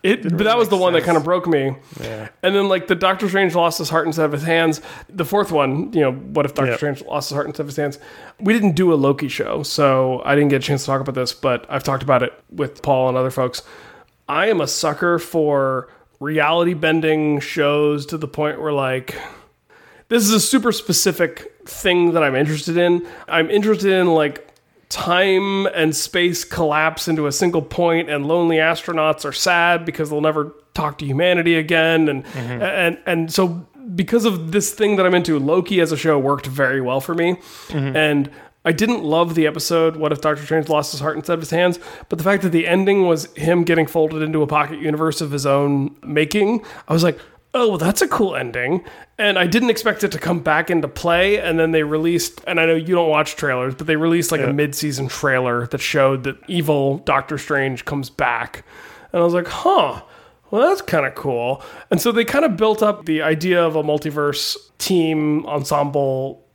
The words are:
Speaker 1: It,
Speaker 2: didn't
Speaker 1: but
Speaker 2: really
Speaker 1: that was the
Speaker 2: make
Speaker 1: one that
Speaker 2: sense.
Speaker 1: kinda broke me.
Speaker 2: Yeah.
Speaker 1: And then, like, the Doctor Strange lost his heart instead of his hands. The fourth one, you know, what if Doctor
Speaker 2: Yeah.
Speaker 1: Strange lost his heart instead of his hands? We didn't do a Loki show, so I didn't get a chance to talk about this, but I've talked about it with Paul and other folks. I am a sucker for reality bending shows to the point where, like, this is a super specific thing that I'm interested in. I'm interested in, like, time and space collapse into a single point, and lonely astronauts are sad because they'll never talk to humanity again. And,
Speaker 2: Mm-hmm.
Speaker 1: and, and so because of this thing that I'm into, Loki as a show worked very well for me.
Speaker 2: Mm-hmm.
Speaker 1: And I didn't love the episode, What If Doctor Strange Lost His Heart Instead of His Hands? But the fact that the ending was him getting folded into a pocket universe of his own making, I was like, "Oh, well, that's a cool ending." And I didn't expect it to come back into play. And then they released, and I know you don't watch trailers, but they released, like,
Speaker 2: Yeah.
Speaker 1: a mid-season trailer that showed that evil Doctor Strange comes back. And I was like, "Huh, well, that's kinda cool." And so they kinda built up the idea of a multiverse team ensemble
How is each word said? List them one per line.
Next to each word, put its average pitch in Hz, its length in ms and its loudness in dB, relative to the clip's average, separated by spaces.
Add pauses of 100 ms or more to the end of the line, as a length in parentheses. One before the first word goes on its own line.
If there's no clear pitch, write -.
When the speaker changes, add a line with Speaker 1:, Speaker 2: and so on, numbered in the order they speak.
Speaker 1:
It, 202 140 2
Speaker 2:
didn't 226 60 -14
Speaker 1:
but 180 80 -2 (100)
Speaker 2:
really - 100 2
Speaker 1:
that 240 60 2
was 220 120 2
the 202 60 2
Speaker 2:
make 185 80 0
Speaker 1:
one 180 100 4
that 165 60 4
Speaker 2:
sense. 165 80 -2
Speaker 1:
kinda 165 140 4
broke 175 260 0
me. 135 280 0 (240)
Speaker 2:
Yeah. 110 280 -10 (160)
Speaker 1:
And 190 120 2
then, 196 140 2
like, 185 180 0
the 190 80 2
Doctor 190 320 0
Strange 185 280 2
lost 170 240 2
his 156 100 -6
heart 160 160 0
instead 160 200 0
of 147 60 0
his 147 120 -4
hands. 165 360 0 (300)
The 175 160 -4
fourth 202 260 -2
one, 143 420 0
you 165 80 2
know, 131 100 4
what 135 340 -4
if 135 80 -6
Doctor 135 200 0
Speaker 2:
Yeah. - 40 -2
Speaker 1:
Strange 143 240 -6
lost - 280 -6
his 143 60 -8
heart 147 120 -2
instead 151 160 -8
of 143 40 -8
his 139 100 -12
hands? 147 200 -4 (420)
We 214 140 2
didn't 208 220 4
do 180 180 4
a - 20 6
Loki 139 320 2
show, 120 360 -4
so 131 600 2
I 139 120 2
didn't 147 140 4
get 139 80 2
a 127 100 -4
chance 139 160 -2
to - 20 -8
talk 135 160 -2
about 131 140 -6
this, 127 180 -4
but 123 340 -2
I've 139 160 -6
talked 135 200 -2
about 127 180 4
it 123 100 -2 (200)
with - 320 -6
Paul 131 260 2
and 127 80 0
other 127 140 0
folks. 127 320 -4 (680)
I 160 200 0
am 180 120 2
a 135 60 -2
sucker 165 500 0
for 143 720 0 (300)
reality 156 560 2
bending 156 640 2
shows 147 680 0
to 165 140 -8
the 151 80 -6
point 151 340 -4
where, 151 120 -4
like, 131 420 -4 (920)
this 233 140 4
is 202 80 2
a 220 80 4
super - 320 2
specific - 800 -2 (140)
thing 175 480 2
that 170 80 2
I'm 135 140 2
interested 156 420 0
in. 175 280 2 (220)
I'm 165 220 0
interested 208 420 2
in, 180 220 4
like, 147 320 0 (420)
time 196 800 0
and 160 280 0
space 175 480 -2
collapse 156 640 -2
into 156 200 0
a 139 40 -2
single 170 300 2
point, 165 480 0
and 143 180 -2
lonely 165 300 2
astronauts 156 680 0
are 139 80 -6
sad 170 520 2
because 156 240 -4
they'll 151 120 -2
never 151 320 0 (200)
talk 151 260 -4
to 151 60 -8
humanity 170 500 2
again. 160 520 2
And, 135 180 -2
Speaker 2:
Mm-hmm. 123 360 -8
Speaker 1:
and, 175 440 0
and 165 280 -2
so 175 320 0 (300)
because 208 300 0
of 165 260 -2
this 202 220 0
thing 208 240 2
that 190 80 4
I'm 185 100 4
into, 170 240 2
Loki 175 420 2
as 160 100 2
a 151 60 -2
show 156 220 2
worked 135 260 0
very 135 360 0
well 127 200 -2
for 165 140 -6
me. 170 180 2 (360)
Speaker 2:
Mm-hmm. 139 260 -4
Speaker 1:
And 147 360 2 (340)
I 165 80 2
didn't 220 300 0
love 165 320 2
the 160 120 4
episode, 160 480 0
What 156 160 -2
If 147 100 -2
Doctor 147 220 -2
Strange 156 260 -2
Lost 147 220 0
His 139 100 -10
Heart 147 160 -2
Instead 170 180 -2
of 160 40 -6
His 151 120 -8
Hands? 175 280 2 (300)
But 165 80 -4
the 160 60 -6
fact 190 200 2
that 185 60 2
the 165 180 2
ending 190 400 4
was 160 180 2 (100)
him 170 280 2
getting 165 240 2
folded 156 340 0
into 156 200 0
a 143 60 2
pocket 151 320 -2
universe 156 420 -2
of 147 100 -4
his 143 140 -4
own 139 580 0
making, 196 640 0 (240)
I 156 40 2
was 165 100 2
like, 175 140 2 (360)
"Oh, 240 160 2
well, 185 80 -2
that's 175 240 0
a 277 80 2
cool 185 260 0
ending." 127 480 -4 (340)
And 202 220 2
I 175 80 4
didn't 233 220 2
expect 214 340 0
it 196 80 -2
to 156 80 -8
come 175 220 -2
back 160 280 0
into 160 200 0
play. 180 500 2
And 165 180 -2
then 165 140 2
they 160 120 2
released, 160 600 -2
and 170 140 -2
I 160 60 4
know 165 100 4
you 165 180 -2
don't 170 160 2
watch 151 280 0
trailers, 131 360 -2
but 151 140 -8
they 160 80 2
released, 165 380 0
like, 151 80 0
Speaker 2:
Yeah. 123 80 0
Speaker 1:
a 135 40 -2
mid-season 143 540 -2
trailer 127 600 0
that 139 120 -6
showed 135 460 0
that 135 100 -4 (140)
evil 143 500 0
Doctor 139 380 -2
Strange 135 480 -4
comes 139 240 -6
back. 117 560 -4 (480)
And 170 80 2
I - 20 4
was 170 100 2
like, 175 140 -2
"Huh, 196 540 0 (500)
well, 240 160 4
that's 381 140 0
kinda 139 300 0
cool." 127 500 -4 (280)
And 180 120 2
so 240 100 2
they 226 140 2
kinda 294 240 2
built 214 340 2
up 208 220 0
the 156 160 0
idea 165 420 2
of 156 140 0
a 156 60 2
multiverse 151 760 -2 (200)
team 160 680 2
ensemble 139 1000 -2 (120)